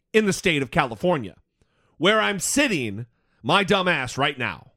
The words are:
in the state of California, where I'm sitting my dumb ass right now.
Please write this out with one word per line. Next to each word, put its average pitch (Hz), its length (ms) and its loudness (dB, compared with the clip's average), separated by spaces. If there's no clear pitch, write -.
in 220 140 4
the 190 60 2
state 156 300 0
of 127 80 -6
California, 143 640 -2
where 208 220 4
I'm 202 180 0
sitting 135 680 -2
my 180 220 2
dumb 185 240 2
ass 139 300 -2
right 143 200 -2
now. 107 380 -8